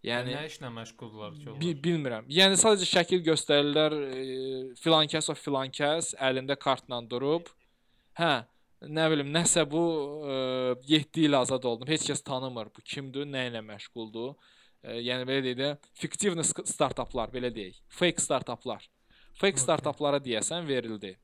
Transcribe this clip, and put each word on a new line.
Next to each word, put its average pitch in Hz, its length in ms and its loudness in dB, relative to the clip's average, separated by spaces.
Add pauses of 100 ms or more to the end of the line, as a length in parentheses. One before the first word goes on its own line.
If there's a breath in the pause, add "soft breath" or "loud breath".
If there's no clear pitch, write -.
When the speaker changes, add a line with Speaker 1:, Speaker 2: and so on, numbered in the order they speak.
Speaker 1:
Yəni 123 320 -4
Speaker 2:
Nə 143 140 -6
işlə - 180 -12
məşğuldurlar 110 720 -14
ki, 147 100 -16
onlar? 135 120 -14
Speaker 1:
bi-, 170 180 0
bilmirəm. 135 480 0
Yəni 190 320 4
sadəcə 202 300 6
şəkil 180 340 4
göstərirlər, 151 720 4
e, 135 280 -6 (520)
filan 156 320 4
kəs 156 240 -2
o 143 40 -2
filan 135 360 -2
kəs 151 380 0 (100)
əlində 131 400 0
kartla 127 480 -2
durub, 139 400 -2 (720)
hə, 165 140 4 (480)
nə 156 320 0
bilim, 143 180 0
nəsə 165 320 4
bu, 156 220 2 (420)
e, 135 80 -2 (560)
yeddi 156 380 4
il 139 100 6
azad 127 240 0
oldum. 120 240 -2
Heç 156 240 0
kəs 131 160 -2
tanımır 127 480 -6
bu - 80 -20
kimdir, 139 400 -8
nə 135 240 -4
ilə 113 160 -6
məşğuldur. 113 720 -10 (480 soft breath)
E, 113 160 -8
yəni 123 240 -4
belə 131 220 0
deyək 123 160 -2
də, 143 100 0 (240)
fiktivni 170 480 -2
sk-, - 240 -2
startaplar, 123 640 -2
belə 127 240 -4
deyək, 98 320 -10
fake - 320 0
startaplar. 123 640 -4 (480 soft breath)
Fake 190 240 2
Speaker 2:
Okey. - 80 0
Speaker 1:
startaplara 147 560 2
deyəsən 135 480 -2
verildi. 110 460 -4 (100)